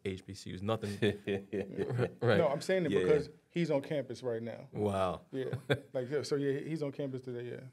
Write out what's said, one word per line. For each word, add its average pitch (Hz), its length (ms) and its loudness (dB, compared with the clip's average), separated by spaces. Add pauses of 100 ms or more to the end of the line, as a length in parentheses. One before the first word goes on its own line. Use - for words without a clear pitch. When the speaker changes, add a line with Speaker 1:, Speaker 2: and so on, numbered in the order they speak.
Speaker 1:
H 95 220 -6
B 98 80 -10
C 95 200 -10
Us, 92 80 -8
nothing. 101 380 0
Speaker 2:
<laughs> 98 480 2 (760)
Speaker 1:
Right. 113 160 6
Speaker 3:
No, 160 120 6
I'm 147 100 0
saying 185 260 2
it - 60 0
Speaker 2:
Yeah, - 80 4
yeah. - 60 2
Speaker 3:
because - 240 4 (200)
he's 165 220 0
on 180 100 2
campus 139 420 -4
right 117 200 -2
now. 113 300 -8
Speaker 1:
Wow. 95 480 2 (100)
Speaker 3:
Yeah. 131 140 -2 (240)
Speaker 1:
<laughs> - 240 -2
Speaker 3:
Like, 127 180 -2
yeah, 147 120 0
so 147 120 -2
yeah, 139 240 0
he's 151 240 -4
on 139 80 -4
campus 135 300 -6
today, 120 280 -8
yeah. 120 120 -10 (120)